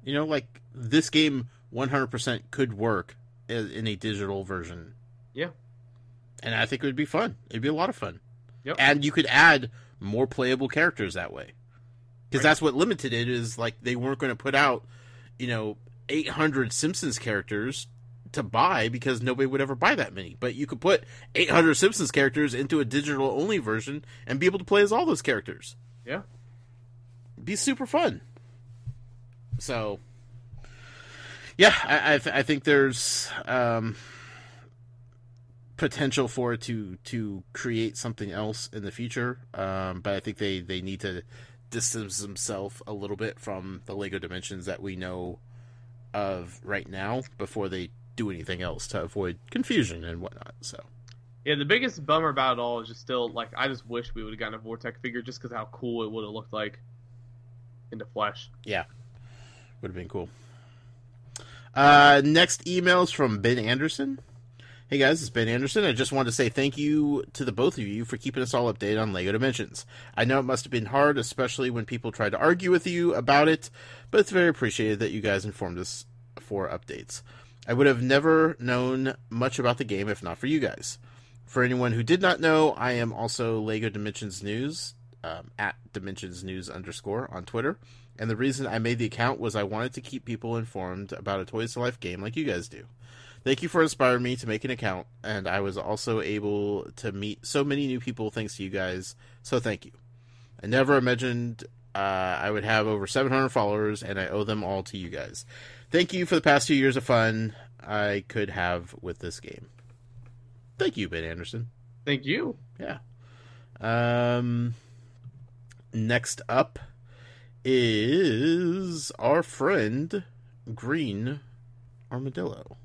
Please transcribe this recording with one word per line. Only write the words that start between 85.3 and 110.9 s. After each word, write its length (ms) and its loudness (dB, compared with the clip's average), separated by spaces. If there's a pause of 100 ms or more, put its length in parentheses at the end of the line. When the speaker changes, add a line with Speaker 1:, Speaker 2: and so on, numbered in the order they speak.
Speaker 1:
at 160 -2 (180)
Dimensions 500 -10
News 260 -8
underscore 640 -8
on 140 -10
Twitter, 320 -4 (400)
and 120 -4
the 80 0
reason 300 0
I 120 -2
made 200 0
the 60 0
account 340 -2
was 160 -4
I 80 0
wanted 300 -4
to 80 -12
keep 240 -12
people 320 -6
informed 560 -8
about 280 -4
a 40 -6
Toys 280 -6
to 80 -8
Life 180 -2
game 220 -8
like 160 -8
you 80 -2
guys 240 -4
do. 160 -18 (580)
Thank 200 2
you 60 -4
for 120 4
inspiring 420 4
me 140 -2
to 100 -8
make 160 -2
an 80 -4
account, 360 -4 (160)
and 240 -4
I 120 0
was 180 -2
also 440 -2
able 760 -2
to 140 -6
meet 340 -8
so 200 0
many 220 -2
new 120 -2
people 320 -6
thanks 260 -6
to 60 -8
you 60 -6
guys, 460 -6 (280)
so 160 0
thank 260 -4
you. 60 -20 (720)
I 40 -8
never 280 4
imagined, 720 0 (280)
uh, 40 -6
I 520 0
would 140 -2
have 240 4
over 200 -2
seven 260 2
hundred 160 4
followers, 540 0
and 160 -6
I 80 -2
owe 180 0
them 180 -2
all 200 -2
to 140 -10
you 120 -8
guys. 360 -10 (440)
Thank 240 4
you 120 0
for 100 2
the 60 4
past 280 6
two 60 6
years 200 4
of 80 -2
fun 500 2 (280)
I 480 -2
could 220 -2
have 500 -2
with 180 -10
this 220 -10
game." 260 -16 (1120)
Thank 200 0